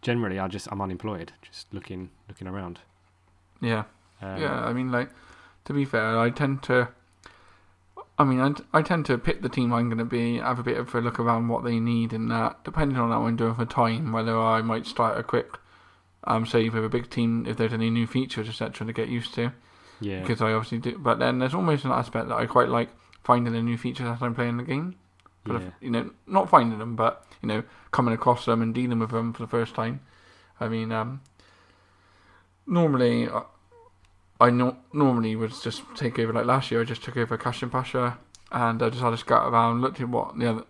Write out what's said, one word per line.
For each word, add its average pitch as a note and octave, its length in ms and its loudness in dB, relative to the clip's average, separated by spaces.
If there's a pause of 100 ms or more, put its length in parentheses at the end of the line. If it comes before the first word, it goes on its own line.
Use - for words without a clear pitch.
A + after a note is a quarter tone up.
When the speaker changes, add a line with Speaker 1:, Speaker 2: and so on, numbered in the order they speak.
Speaker 1:
generally A2+ 380 -2
I F#2+ 80 -2
just, F#2+ 240 -8
I'm G2 100 -6
unemployed, F#2 600 -6
just - 320 -20
looking, F#2 380 -12 (180)
looking F#2+ 180 -14
around. F#2 320 -10 (800)
Speaker 2:
Yeah. A2 260 -2 (360)
Speaker 1:
Um, F#2+ 180 -8
Speaker 2:
Yeah, C3 260 -2
I A#2 80 -2
mean, B2+ 180 -2
like, B2 180 -2 (560)
to D3+ 80 -6
be C#3+ 120 2
fair, A2+ 340 0
I A#2+ 100 4
tend C#3 340 -2
to, B2 260 2 (1300)
I D3 60 6
mean, B2+ 140 2
I, C#3+ 380 0
I D#3+ 40 4
tend D#3+ 260 0
to B2+ 100 2
pick - 240 -2
the C3 80 -2
team A#2+ 240 0
I'm A#2+ 160 2
gonna A2+ 160 -2
be, A#2+ 320 0
have B2 220 -2
a A#2+ 40 -6
bit A#2+ 140 0
of A#2+ 160 -6
a A#2+ 80 0
look A#2 180 -4
around A#2 280 2
what A#2 160 0
they A#2 160 0
need A#2 340 0
and A2+ 160 -4
that, A2+ 340 -2
depending C#3 340 0
on A#2 120 2
how A2+ 160 0
I'm A2+ 120 0
doing A2+ 180 0
for A#2 100 -2
time, A2+ 460 0
whether A2+ 260 0
I A2+ 240 4
might A2+ 240 -2
start A2+ 320 0
a - 60 -4
quick, - 340 -2 (680)
um, A2+ 200 2
save A2+ 300 2
with A2 100 0
a A2 40 -2
big A#2+ 200 -2
team A#2 380 0
if A2+ 100 -4
there's A2+ 160 0
any A2+ 160 0
new A#2 160 2
features, B2+ 440 -2
et G#2+ 40 -8
cetera, A2 320 -6
to A2+ 80 -6
get A2+ 140 -2
used A#2 280 -4
to. A#2+ 180 -2 (480)
Speaker 1:
Yeah. G2 200 -4
Speaker 2:
Because A2 200 -2
I A2 100 2
obviously A2 280 -2
do, A#2 200 -6
but A#2 200 2
then B2+ 200 2
there's C3 160 0
almost D#3+ 300 2
an C3 60 0
aspect B2 360 -2
that A#2 80 -4
I A#2 120 0
quite B2 220 4
like A#2+ 200 0 (340)
finding A#2+ 320 4
a A#2 80 0
new A#2 140 0
feature B2 300 -6
as A#2 140 -4
I'm A#2+ 140 -2
playing A#2+ 220 -2
the B2 60 -6
game. D#3 320 -4 (480)
But A#2 160 -4
Speaker 1:
Yeah. F2+ 100 -10
Speaker 2:
if, - 120 -18
you - 80 -8
know, A#2 220 -2 (160)
not F#3+ 240 2
finding A#2 260 6
them, A2+ 180 -6
but, A2+ 300 0 (160)
you A#2 60 -6
know, G#2+ 160 -2 (260)
coming A#2+ 240 2
across A#2 320 2
them A#2 160 2
and A2+ 140 0
dealing B2 240 0
with A2+ 100 -2
them A#2 240 -2
for - 80 -10
the A2+ 60 -8
first A#2 260 -2
time. B2 280 -4 (580)
I A#2 80 -4
mean, A2+ 240 -4
um, A#2 300 -4 (1500)
normally, B2+ 600 4
uh, - 140 -4 (1000)
I B2 80 10
no-, B2 260 2 (160)
normally A#2+ 460 4
would A2+ 240 -4
just - 220 -6 (120)
take B2 240 -2
over, A2+ 140 0
like, A#2 120 0
last C3 260 2
year, A#2 100 2
I - 20 2
just A#2+ 200 -6
took - 120 -10
over A#2 220 -2
Kasim B2 320 -4
Pasha, B2 480 -2 (340)
and A#2 320 0
I A2+ 60 4
just B2 120 -6
had A#2+ 120 2
a A2+ 40 -4
scout A#2 360 4
around, A#2 280 4
looked C3 200 -2
at A#2+ 80 -2
what - 280 -2
the A#2+ 120 2
other A2+ 200 -2